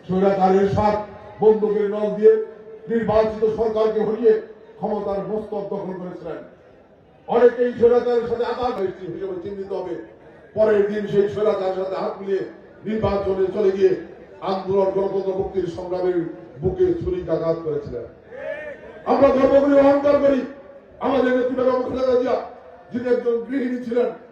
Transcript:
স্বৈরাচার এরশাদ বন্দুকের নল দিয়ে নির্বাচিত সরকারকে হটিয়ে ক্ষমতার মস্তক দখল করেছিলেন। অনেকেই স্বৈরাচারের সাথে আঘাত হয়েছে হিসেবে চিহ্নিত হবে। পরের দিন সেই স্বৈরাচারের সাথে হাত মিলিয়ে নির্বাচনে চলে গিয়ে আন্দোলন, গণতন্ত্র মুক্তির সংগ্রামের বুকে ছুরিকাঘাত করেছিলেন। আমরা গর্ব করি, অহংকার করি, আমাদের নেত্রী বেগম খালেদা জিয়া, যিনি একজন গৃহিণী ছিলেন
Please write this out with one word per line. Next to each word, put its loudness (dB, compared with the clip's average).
স্বৈরাচার 2
এরশাদ 2
বন্দুকের 4
নল -2
দিয়ে 6
নির্বাচিত 0
সরকারকে 0
হটিয়ে 2
ক্ষমতার -4
মস্তক -6
দখল -8
করেছিলেন। -12
অনেকেই 4
স্বৈরাচারের 2
সাথে -2
আঘাত -4
হয়েছে -6
হিসেবে -8
চিহ্নিত -10
হবে। -6
পরের 4
দিন -4
সেই 2
স্বৈরাচারের 0
সাথে -4
হাত -6
মিলিয়ে -2
নির্বাচনে -2
চলে 2
গিয়ে 4
আন্দোলন, 0
গণতন্ত্র -2
মুক্তির -4
সংগ্রামের -2
বুকে 0
ছুরিকাঘাত -4
করেছিলেন। -6
আমরা 4
গর্ব 4
করি, 6
অহংকার 6
করি, 2
আমাদের 2
নেত্রী -2
বেগম 2
খালেদা 0
জিয়া, 0
যিনি -4
একজন 0
গৃহিণী -4
ছিলেন -2